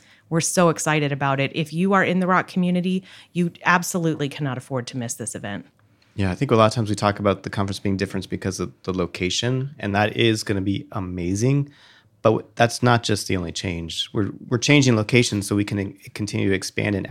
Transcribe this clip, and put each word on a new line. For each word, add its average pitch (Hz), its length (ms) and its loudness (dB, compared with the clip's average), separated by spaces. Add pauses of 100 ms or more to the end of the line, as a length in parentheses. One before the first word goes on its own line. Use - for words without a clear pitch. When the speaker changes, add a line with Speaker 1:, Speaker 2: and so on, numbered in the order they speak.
(300)
Speaker 1:
We're 165 100 2
so 175 300 4
excited 151 420 0
about 139 260 0
it. 135 160 0
If 156 200 -4
you 185 180 2
are 190 100 4
in 180 180 2
the 180 60 0
rock 180 220 2
community, 180 560 0 (300)
you 175 160 0 (160)
absolutely 165 640 0
cannot 143 260 -4
afford 123 300 -6
to - 100 -10
miss 117 180 -6
this 107 200 -10
event. 101 320 -8 (480)
Speaker 2:
Yeah, 95 160 0
I 87 40 -2
think 135 160 -2
a 120 60 6
lot 110 100 8
of 110 60 4
times 110 160 -2
we 104 80 0
talk 101 220 2
about 101 240 0
the - 80 -8
conference 98 280 -4
being 98 200 -2
different 95 320 -4
because 92 280 -4
of 90 140 -4 (120)
the 92 100 -4
location, 117 840 -2
and 101 160 -4
that 104 220 2
is 113 280 2
gonna 98 180 -2
be 98 300 -2
amazing. 98 800 -2 (520)
But 113 80 6
w-, - 240 0
that's 120 300 2
not 120 180 4
just - 240 -2
the 95 100 -2
only 85 140 -4
change. 85 600 -6
We're, 107 180 -2 (160)
we're 123 120 0
changing 127 360 6
locations 107 540 2
so 104 80 0
we 101 80 2
can 101 160 -4
in-, 95 180 -6 (160)
continue 107 360 -2
to 95 40 2
expand 104 400 -2
and 95 160 -2